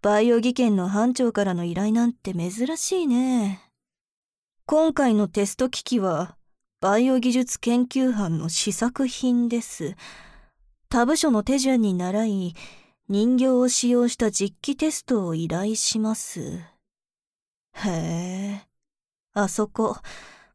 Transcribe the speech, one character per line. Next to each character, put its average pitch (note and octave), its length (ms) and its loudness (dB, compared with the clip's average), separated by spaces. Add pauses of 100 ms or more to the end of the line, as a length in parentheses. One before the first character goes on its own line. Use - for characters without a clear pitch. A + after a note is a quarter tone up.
バ G#3 220 4
イ A#3+ 100 6
オ A#3 80 6
技 B3 140 0
研 A#3 220 4
の F3+ 120 0
班 G#3+ 240 2
長 B3 180 2
か G#3 140 0
ら F#3+ 80 0
の F3 100 -2
依 E3+ 120 -4
頼 G#3 180 0
な A#3 140 4
ん A#3+ 80 0
て G3 180 -10
珍 G3 460 -4
し - 140 -4 (100)
い D#4+ 40 0
ね。 A#3+ 540 0 (1040)
今 D#4 300 2
回 C4+ 180 4
の G#3 160 2
テ G3+ 160 -2
ス - 120 -4
ト B3+ 120 0
機 - 140 -8
器 B3 180 0
は、 F3+ 380 -2 (420)
バ G3+ 200 2
イ C4 100 4
オ C4 80 4
技 B3 140 0
術 B3 280 -2
研 A#3+ 240 2
究 C4 280 0
班 F3+ 260 -2
の D#3+ 100 -4
試 G3 240 -2
作 B3 340 -2
品 A#3+ 440 0
で A#3 100 -2
す。 - 340 -8 (920)
他 A#3+ 160 4
部 D4+ 140 2
署 D#4 120 2
の G#3+ 120 2
手 C4+ 160 0
順 B3+ 240 2
に G3+ 100 2
倣 F#3 320 -2
い、 F#3+ 300 -2 (560)
人 A3 260 2
形 B3+ 120 4
を B3+ 200 4
使 B3 220 0
用 A#3+ 180 4
し A#3+ 80 -4
た A3 140 0
実 G3 320 -4
機 C#4 120 -4
テ D#4 160 -2
ス - 140 -8
ト G#3 220 0
を E3 80 -2
依 D#3+ 140 -4
頼 G3 260 -2
し - 240 -2
ま A3 160 0
す。 - 460 -10 (1120)
へ G3+ 160 -4
え、 F3+ 760 -6 (680)
あ G3+ 140 0
そ G#3+ 200 -2
こ、 - 300 -2 (560)